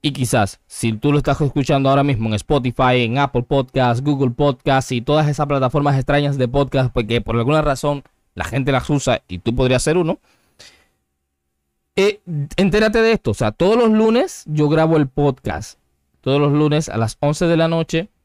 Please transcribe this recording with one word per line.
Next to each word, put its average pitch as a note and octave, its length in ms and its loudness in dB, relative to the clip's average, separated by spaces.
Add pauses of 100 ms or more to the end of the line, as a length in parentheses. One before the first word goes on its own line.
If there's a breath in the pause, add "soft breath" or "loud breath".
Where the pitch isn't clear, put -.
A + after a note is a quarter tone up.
Y D3 60 0
quizás, B2 560 -2
si - 240 -4
tú C#3 220 0
lo D3 60 2
estás C#3 200 -2
escuchando C#3 500 0
ahora C#3 140 2
mismo A2+ 240 -2
en A2 60 -2
Spotify, B2+ 680 0
en A#2 160 -2
Apple C3+ 240 -2
Podcasts, C3 600 -2
Google C#3 280 0
Podcasts C3+ 600 0
y B2 80 -2
todas D3 300 0
esas C#3+ 180 -2
plataformas C#3 480 0
extrañas C#3+ 420 0
de B2 120 0
podcast, C3 440 0
porque A#2 280 0
por A2+ 160 -2
alguna C#3+ 240 2
razón D3 420 -2 (320)
la - 80 -6
gente C3+ 300 -2
las B2 160 -2
usa C#3 400 0
y F#2 80 -8
tú A2+ 180 -4
podrías B2+ 260 2
ser D#3+ 140 0
uno, F3 240 -2 (1800 soft breath)
eh, G3+ 240 0 (380)
entérate G#3+ 440 2
de A3+ 120 2
esto. C#3+ 180 -2
O - 20 -2
sea, G#2+ 200 -2
todos G3+ 240 2
los A3+ 140 4
lunes A3+ 540 2
yo D3+ 220 0
grabo D#3+ 300 2
el C#3+ 100 2
podcast. C#3+ 720 -4 (400)
Todos C#3 220 0
los C#3+ 100 2
lunes D3+ 380 2
a - 80 -6
las A2+ 240 -2
once D3+ 240 0
de E3+ 100 2
la E3 140 2
noche E3 400 -4 (160)